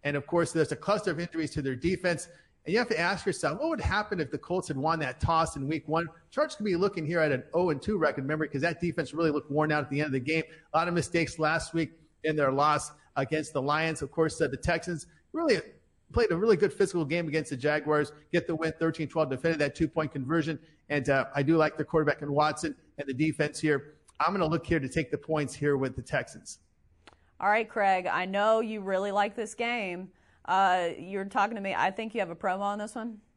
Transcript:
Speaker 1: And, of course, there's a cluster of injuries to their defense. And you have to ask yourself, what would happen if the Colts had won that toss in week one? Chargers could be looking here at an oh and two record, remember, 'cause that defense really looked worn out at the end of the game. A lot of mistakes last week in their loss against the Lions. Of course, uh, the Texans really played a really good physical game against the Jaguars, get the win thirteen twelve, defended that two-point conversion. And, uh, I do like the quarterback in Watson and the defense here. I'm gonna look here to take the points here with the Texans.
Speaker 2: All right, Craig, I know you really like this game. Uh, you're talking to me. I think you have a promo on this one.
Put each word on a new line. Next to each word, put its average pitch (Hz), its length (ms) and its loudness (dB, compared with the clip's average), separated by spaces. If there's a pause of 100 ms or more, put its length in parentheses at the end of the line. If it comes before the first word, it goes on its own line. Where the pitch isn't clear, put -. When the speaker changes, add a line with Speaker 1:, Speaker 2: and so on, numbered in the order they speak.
Speaker 1:
And, 143 120 0
of 143 100 -2
course, 170 280 2
there's 156 180 2
a 147 40 -2
cluster 202 360 -2
of 151 80 -4
injuries 165 320 -4
to 156 100 -4
their 131 140 -2
defense. 175 540 -2 (360)
And 170 80 -4
you 226 60 2
have 233 100 0
to 156 100 0
ask 180 260 -2
yourself, 165 340 -2
what 320 100 0
would 294 120 -2
happen 208 380 -2
if 143 100 -2
the 147 80 -6
Colts 180 300 -4
had 143 100 -4
won 160 220 0
that 131 200 -4
toss 160 360 2
in 139 120 -6
week 160 200 -4
one? 160 200 0 (220)
Chargers 302 260 -2
could 214 100 -6
be 185 100 2
looking 180 300 0
here 170 140 0
at 151 120 4
an 127 120 0 (100)
oh 175 180 4
and 139 100 -2
two 208 160 0
record, 151 240 2
remember, 156 260 -2
'cause 139 140 -4
that 165 180 -2
defense 165 340 -2
really 160 180 2
looked 143 200 -4
worn 151 200 2
out 151 120 2
at 120 60 -8
the 139 100 -2
end 151 80 0
of 139 40 -2
the 135 80 0
game. 156 240 0 (300)
A 151 40 4
lot 170 100 2
of 175 60 0
mistakes 165 460 0
last 151 340 0
week 165 260 -2 (240)
in 156 120 0
their 139 160 2
loss 147 400 2 (240)
against 147 380 -2
the 135 80 0
Lions. 156 400 0
Of 139 100 -8
course, 160 280 0
uh, 156 80 2
the 131 100 -4
Texans 170 500 -2 (260)
really 302 260 2 (540)
played - 180 4
a 165 60 2
really 214 180 6
good 190 160 2
physical 180 320 0
game 165 240 -2
against 151 220 -2
the 139 80 -4
Jaguars, 147 560 2 (180)
get - 160 2
the 165 80 -2
win 160 240 -2
thirteen 160 300 0
twelve, 156 200 0
defended 156 300 0
that 143 160 0
two-point 156 360 0
conversion. 151 460 0 (320)
And, 143 200 0
uh, 135 160 4 (100)
I 143 80 2
do 160 140 4
like 156 200 4
the 151 60 -2
quarterback 147 380 2
in 143 100 -6
Watson 151 440 0 (220)
and 139 100 -6
the 135 60 -4
defense 147 460 0
here. 147 360 0 (240)
I'm 151 140 2
gonna 185 140 2
look 165 180 0
here 165 140 2
to 135 100 -4
take 160 220 -4
the 147 60 -4
points 151 360 -4
here 143 240 0
with 131 180 -2
the 123 60 -10
Texans. - 580 -8 (800)
Speaker 2:
All 196 100 2
right, 220 200 2
Craig, 190 380 2
I 165 180 0
know 208 360 4
you 220 200 -4
really 196 300 0
like 208 240 0
this 214 180 -6
game. 196 560 -4 (360)
Uh, 185 520 4
you're 196 280 -6
talking 208 300 0
to 202 60 -6
me. 196 140 -4
I 151 160 2
think 220 240 -8
you 214 60 0
have 170 100 -2
a 165 40 -8
promo 190 260 -2
on 202 180 -2
this 208 160 -8
one. 226 240 -10 (180)